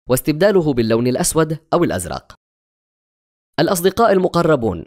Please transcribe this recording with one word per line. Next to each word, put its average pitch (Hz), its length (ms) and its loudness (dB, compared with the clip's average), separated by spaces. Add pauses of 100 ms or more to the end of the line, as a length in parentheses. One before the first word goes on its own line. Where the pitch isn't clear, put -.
(100)
واستبداله 156 640 0
باللون 113 340 0
الأسود 156 520 -2 (140)
أو 175 120 2
الأزرق. 87 500 -6 (1300)
الأصدقاء 185 520 2
المقربون. 156 760 0